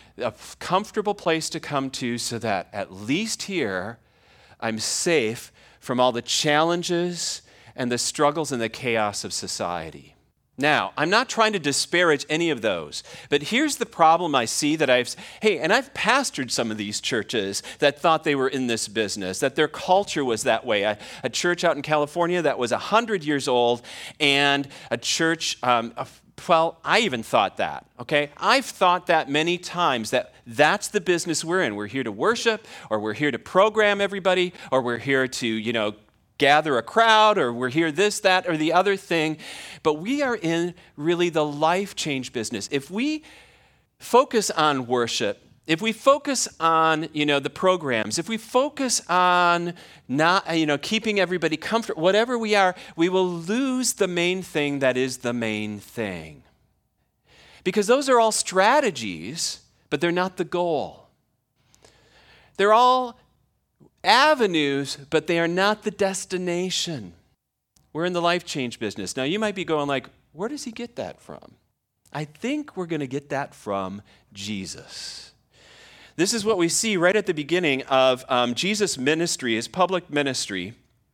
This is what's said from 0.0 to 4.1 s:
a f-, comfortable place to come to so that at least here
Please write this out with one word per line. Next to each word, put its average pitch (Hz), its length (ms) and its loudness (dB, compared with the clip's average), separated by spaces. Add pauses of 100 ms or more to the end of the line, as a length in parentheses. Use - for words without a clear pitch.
a 120 80 -4
f-, - 340 -10
comfortable 202 540 -2
place 160 380 -2
to 165 100 -8
come 135 300 -4
to 120 260 -4
so 117 220 -6
that 104 340 -2
at 95 180 -8
least 135 520 -4
here 113 540 -4 (600)